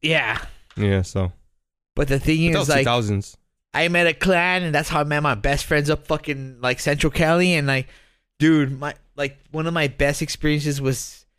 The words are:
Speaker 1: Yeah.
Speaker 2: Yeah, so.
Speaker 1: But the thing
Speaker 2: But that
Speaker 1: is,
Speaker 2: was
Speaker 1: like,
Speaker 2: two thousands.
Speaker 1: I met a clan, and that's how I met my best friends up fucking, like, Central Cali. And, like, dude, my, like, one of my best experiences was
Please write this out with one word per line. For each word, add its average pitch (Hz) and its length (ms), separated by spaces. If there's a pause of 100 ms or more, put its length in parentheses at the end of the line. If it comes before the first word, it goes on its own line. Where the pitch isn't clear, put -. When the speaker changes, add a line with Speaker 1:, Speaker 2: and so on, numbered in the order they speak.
Speaker 1:
Yeah. 139 360 (380)
Speaker 2:
Yeah, 98 260
so. 95 300 (640)
Speaker 1:
But 143 120
the 135 120
thing 160 320
Speaker 2:
But - 0
that - 0
Speaker 1:
is, 156 80
Speaker 2:
was 135 80
Speaker 1:
like, 143 120
Speaker 2:
two 131 40
thousands. 107 520 (360)
Speaker 1:
I 160 160
met 175 180
a 165 60
clan, 180 520
and 156 100
that's - 160
how 156 100
I 147 40
met 147 180
my 143 120
best 139 300
friends 147 240
up 151 180
fucking, 135 540
like, 127 180
Central 147 320
Cali. 170 440
And, 147 120
like, 135 220 (500)
dude, 147 400
my, 143 160 (220)
like, 143 220 (120)
one 156 160
of 170 60
my 160 160
best 143 320
experiences 151 600
was - 440 (140)